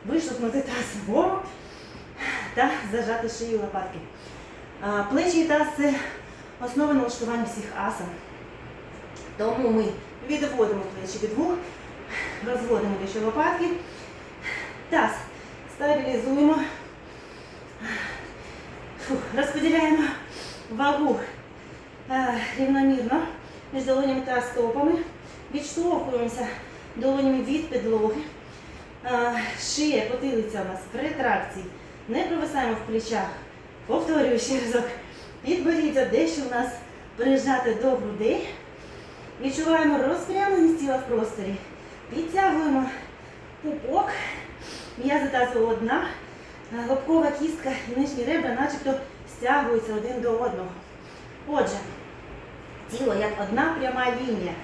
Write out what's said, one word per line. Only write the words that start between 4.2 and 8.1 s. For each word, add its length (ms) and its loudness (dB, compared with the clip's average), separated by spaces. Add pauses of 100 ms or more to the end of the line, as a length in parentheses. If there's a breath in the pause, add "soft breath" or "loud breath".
А, 200 0
плечі 380 4
і 40 6
таз — 220 6 (100)
це 180 4 (680 loud breath)
основа 340 4
налаштування 500 2
всіх 200 -6 (120)
асан. 300 -2 (1300)